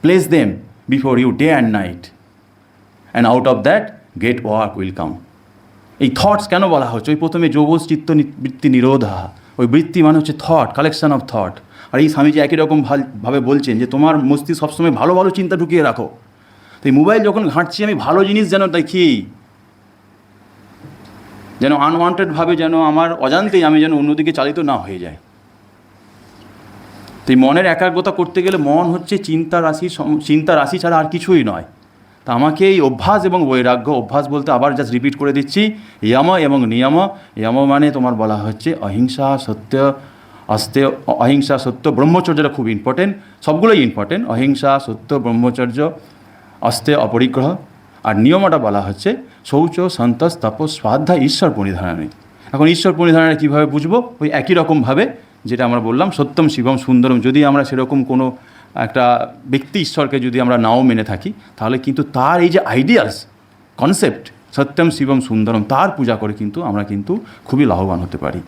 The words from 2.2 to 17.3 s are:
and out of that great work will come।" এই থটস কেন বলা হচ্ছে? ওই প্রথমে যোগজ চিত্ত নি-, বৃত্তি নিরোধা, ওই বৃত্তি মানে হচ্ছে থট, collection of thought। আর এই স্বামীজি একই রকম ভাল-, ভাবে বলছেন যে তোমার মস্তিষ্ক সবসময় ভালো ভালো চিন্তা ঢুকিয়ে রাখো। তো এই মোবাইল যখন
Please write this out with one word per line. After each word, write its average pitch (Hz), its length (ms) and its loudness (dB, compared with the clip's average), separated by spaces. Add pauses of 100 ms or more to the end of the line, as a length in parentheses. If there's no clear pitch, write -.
and 117 180 2
out 131 120 2
of - 0 -
that 135 360 2 (380)
great 123 180 -2
work 110 440 -4
will 92 160 -8
come।" 80 160 -6 (880)
এই 135 140 2
থটস 202 340 0
কেন 185 200 2
বলা 139 180 2
হচ্ছে? 117 240 -6
ওই 151 60 2
প্রথমে 160 320 0
যোগজ 151 400 0
চিত্ত 156 220 -4
নি-, 151 140 4 (140)
বৃত্তি 135 300 -2
নিরোধা, 120 640 2 (280)
ওই 127 80 2
বৃত্তি 160 360 2
মানে 156 160 6
হচ্ছে 151 140 -2
থট, 156 460 0
collection 151 280 -2
of 147 40 2
thought। 113 400 -4 (420)
আর 127 60 0
এই 156 100 4
স্বামীজি 147 320 2
একই 147 160 2
রকম 156 260 2
ভাল-, 127 400 -4
ভাবে 131 180 -2
বলছেন 127 380 0
যে 123 80 0
তোমার 147 320 2
মস্তিষ্ক 147 420 0
সবসময় 156 300 -2
ভালো 135 240 2
ভালো 185 160 2
চিন্তা 185 260 -2
ঢুকিয়ে 165 260 0
রাখো। 117 280 -2 (720)
তো - 20 -20
এই 139 60 2
মোবাইল 175 320 4
যখন 208 260 0